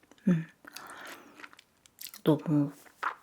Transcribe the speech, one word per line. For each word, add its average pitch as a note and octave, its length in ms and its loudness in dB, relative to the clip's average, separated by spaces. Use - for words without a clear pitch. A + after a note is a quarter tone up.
음. E3 220 4
너무 D3 480 4